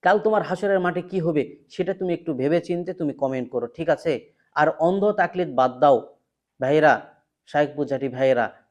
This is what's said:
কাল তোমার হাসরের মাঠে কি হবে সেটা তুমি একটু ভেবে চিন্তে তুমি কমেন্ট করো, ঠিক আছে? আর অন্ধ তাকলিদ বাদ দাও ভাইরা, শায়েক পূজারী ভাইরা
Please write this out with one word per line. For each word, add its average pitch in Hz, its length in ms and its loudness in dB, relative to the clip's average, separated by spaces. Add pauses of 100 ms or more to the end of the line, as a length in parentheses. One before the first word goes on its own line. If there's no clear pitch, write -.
কাল 196 180 4
তোমার 214 220 2
হাসরের 190 380 -2
মাঠে 180 220 -2
কি 185 180 -6
হবে 156 380 -2 (120)
সেটা 185 240 -4
তুমি 180 200 -4
একটু 165 200 -6
ভেবে 143 280 0
চিন্তে 175 320 -6
তুমি 156 200 -4
কমেন্ট 131 360 -4
করো, 120 180 -4
ঠিক 160 220 -8
আছে? 147 440 -4 (220)
আর 151 140 4
অন্ধ 190 420 0
তাকলিদ 180 440 -2
বাদ 127 240 2
দাও 139 360 4 (460)
ভাইরা, 139 400 4 (460)
শায়েক 147 280 0
পূজারী 139 340 -4
ভাইরা 120 420 2 (200)